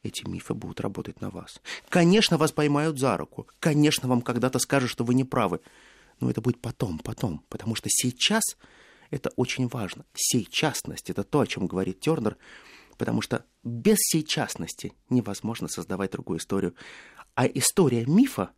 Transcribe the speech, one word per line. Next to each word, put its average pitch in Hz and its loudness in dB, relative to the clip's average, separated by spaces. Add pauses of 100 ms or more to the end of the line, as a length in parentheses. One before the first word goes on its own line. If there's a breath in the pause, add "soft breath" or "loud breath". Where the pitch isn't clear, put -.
Эти - -10
мифы 90 -6
будут - -12
работать - -8
на 98 -8
вас. 90 -16 (280 loud breath)
Конечно, 180 6
вас 147 2
поймают 147 0
за 123 2
руку. - -8 (140)
Конечно, 147 4
вам 123 2
когда-то 123 0
скажут, 127 0
что - -4
вы 123 2
не 131 4
правы. 113 0 (580 soft breath)
Но 127 0
это 117 -2
будет 120 -2
потом, 110 -6
потом. - -6
Потому 110 -6
что - -8
сейчас 202 0 (680 soft breath)
это - -4
очень 127 0
важно. 113 -6 (100)
Сейчасность — - -2
это 101 -4
то, 143 2
о 104 4
чём 92 -4
говорит 92 -2
Тёрнер. 139 0 (600 loud breath)
Потому 117 0
что - -4 (180)
без 120 4
сейчасности - -4 (160)
невозможно 104 -2
создавать 92 -4
другую 85 -4
историю. 95 -2 (600 loud breath)
А 123 4
история 120 2
мифа — 170 4